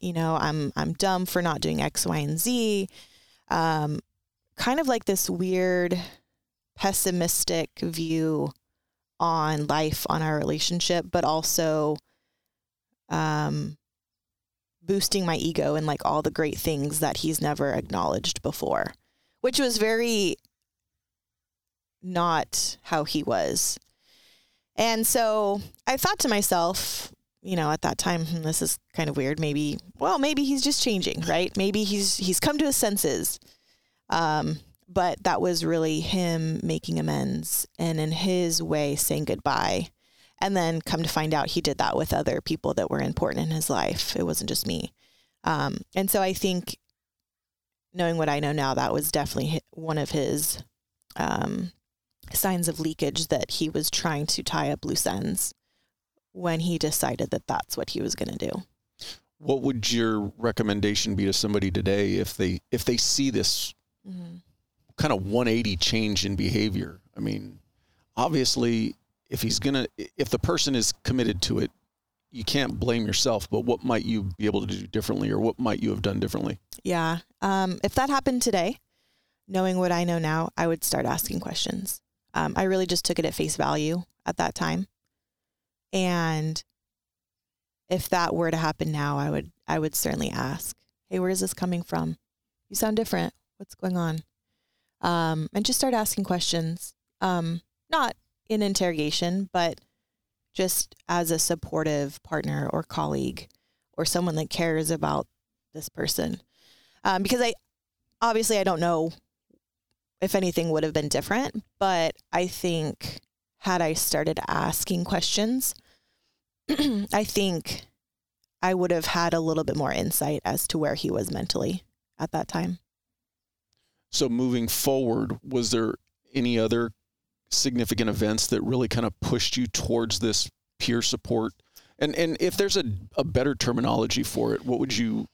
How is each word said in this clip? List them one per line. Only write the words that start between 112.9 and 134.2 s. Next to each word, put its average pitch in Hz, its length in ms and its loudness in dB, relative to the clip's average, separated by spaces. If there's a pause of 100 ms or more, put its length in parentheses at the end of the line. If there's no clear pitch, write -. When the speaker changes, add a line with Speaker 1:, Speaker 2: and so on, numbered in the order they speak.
Speaker 1:
had 180 180 2
I 160 120 2
started 156 560 0
asking - 560 0
questions, 214 720 0 (500)
<clears throat> - 440 -16 (440)
I 208 100 2
think 196 640 -2 (720)
I 185 140 2
would 180 160 2
have 165 160 2
had 170 280 2
a 165 60 2
little 160 220 0
bit 156 140 -2
more 143 160 0
insight 147 520 0
as 123 240 0
to 160 100 -2
where 151 180 0
he - 160 -2
was - 180 -2
mentally - 540 -2 (340)
at 160 140 -6
that - 160 -4
time. 175 320 -4 (1300)
Speaker 2:
So 139 180 0
moving 120 380 2
forward, 113 760 0
was 120 260 0
there 113 240 2 (400)
any 120 240 2
other 113 320 2 (600)
significant 120 600 2
events 107 380 0
that 107 140 0
really 127 260 0
kind 117 180 0
of - 140 -6
pushed - 360 0
you 120 120 0
towards 113 500 0
this 113 320 0 (300)
peer 117 200 2
support? 113 520 0 (480)
And, 147 160 0
and 165 240 0
if 180 160 2
there's 196 200 2
a, 175 80 2 (320)
a 139 60 2
better 131 320 2
terminology 117 680 2